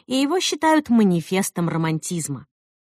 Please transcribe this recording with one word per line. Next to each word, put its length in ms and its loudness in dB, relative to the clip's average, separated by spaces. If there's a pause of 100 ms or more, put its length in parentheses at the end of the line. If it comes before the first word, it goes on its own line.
и 100 -2
его 240 0
считают 480 0
манифестом 800 2
романтизма. 800 -4 (440)